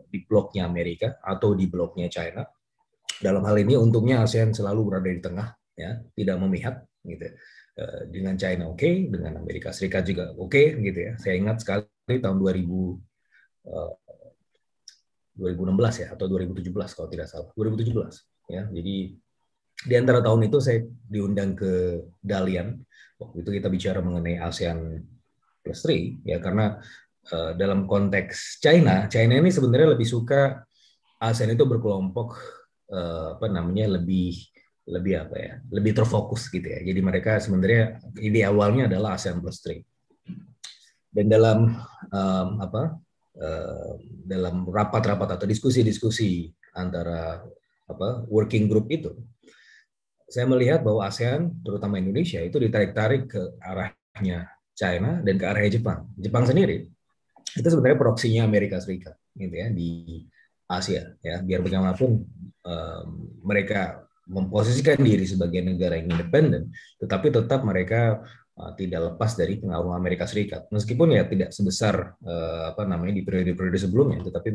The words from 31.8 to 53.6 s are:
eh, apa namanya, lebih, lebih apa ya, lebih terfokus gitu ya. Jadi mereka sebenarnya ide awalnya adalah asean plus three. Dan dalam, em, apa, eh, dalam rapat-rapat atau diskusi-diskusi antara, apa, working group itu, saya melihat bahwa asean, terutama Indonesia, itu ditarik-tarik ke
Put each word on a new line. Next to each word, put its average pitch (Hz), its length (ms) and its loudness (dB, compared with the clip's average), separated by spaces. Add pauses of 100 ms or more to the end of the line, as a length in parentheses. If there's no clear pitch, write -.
eh, 82 360 -4 (100)
apa - 80 -4
namanya, 95 520 0
lebih, 90 400 0 (520)
lebih 90 320 0
apa - 160 -10
ya, - 140 -10 (180)
lebih 104 240 2
terfokus 113 560 0
gitu 87 160 -6
ya. - 160 -8
Jadi 95 160 -2
mereka 95 400 2
sebenarnya 104 640 2 (160)
ide 107 240 2
awalnya 104 480 4
adalah 95 240 0
asean 90 240 -4
plus 85 240 -10
three. 85 240 -10 (1200)
Dan 104 200 2
dalam, 113 400 8 (400)
em, 95 380 0 (100)
apa, 123 400 -4 (400)
eh, 80 540 -8 (340)
dalam 92 400 -2
rapat-rapat 101 720 0
atau 101 80 -4
diskusi-diskusi 107 1040 0 (240)
antara, 85 640 -6 (480)
apa, 113 400 -6
working 107 400 2
group 107 240 2
itu, - 240 -4 (1120)
saya 123 240 -2
melihat 131 320 4
bahwa 107 240 2
asean, 135 540 -2
terutama 101 420 -4
Indonesia, 98 380 -2
itu 90 180 -4
ditarik-tarik 110 720 0
ke 98 120 -4 (180)